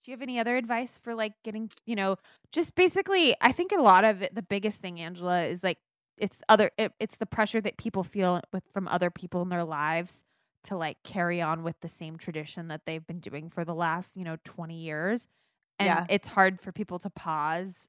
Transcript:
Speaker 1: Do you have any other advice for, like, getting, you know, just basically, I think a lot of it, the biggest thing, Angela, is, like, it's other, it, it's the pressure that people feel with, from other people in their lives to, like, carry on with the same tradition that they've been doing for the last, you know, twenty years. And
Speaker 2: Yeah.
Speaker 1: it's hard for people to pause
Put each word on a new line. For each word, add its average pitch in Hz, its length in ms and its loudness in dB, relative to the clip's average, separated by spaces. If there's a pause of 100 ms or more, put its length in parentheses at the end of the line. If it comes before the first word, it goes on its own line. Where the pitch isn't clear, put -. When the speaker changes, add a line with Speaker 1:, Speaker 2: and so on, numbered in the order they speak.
Speaker 1:
Do 254 80 -16
you - 40 -8
have 233 60 -12
any 247 180 -2
other 240 160 2
advice 240 420 -2
for, 233 160 -10
like, 220 200 -2 (100)
getting, 220 260 -8 (160)
you 233 100 -2
know, 196 220 2 (340)
just - 240 -2
basically, 370 680 4
I 254 100 6
think 349 200 -2
a 370 100 4
lot 196 240 10
of 196 160 4
it, 185 120 -4
the 190 80 -4
biggest 202 380 -4
thing, 175 220 -10
Angela, 175 420 0
is, 165 200 -2
like, 180 160 0 (380)
it's - 300 -4
other, 214 300 8
it, 214 220 0
it's - 180 -6
the 214 80 -4
pressure 220 360 0
that - 160 -4
people 196 260 -4
feel 180 380 0 (120)
with, 185 100 -6 (100)
from 190 140 -4
other 175 240 0
people 180 300 -6
in 185 80 -4
their 175 160 -2
lives 156 580 -4 (420)
to, 196 120 -6
like, 160 260 -6
carry 175 380 -2
on 165 220 -2
with 165 180 -6
the 165 80 -12
same 160 280 -12
tradition 160 520 -10
that 160 160 -10
they've 160 200 -8
been 170 140 -10
doing 156 300 -10
for 165 160 -6
the 165 100 -6
last, 170 400 -2
you 185 80 -10
know, 160 220 -8
twenty 165 360 -12
years. 165 460 -4 (520)
And 175 220 2
Speaker 2:
Yeah. 175 80 -8
Speaker 1:
it's 196 180 2
hard 190 320 4
for 190 140 -12
people 180 260 -6
to 196 100 -10
pause 165 800 -4